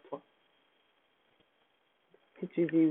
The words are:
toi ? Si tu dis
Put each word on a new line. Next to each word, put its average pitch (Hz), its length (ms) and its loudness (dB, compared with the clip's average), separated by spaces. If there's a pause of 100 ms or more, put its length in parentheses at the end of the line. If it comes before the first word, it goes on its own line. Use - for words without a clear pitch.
(100)
toi ? 139 100 -14 (2250)
Si 180 100 -12
tu 170 180 -4
dis 160 240 2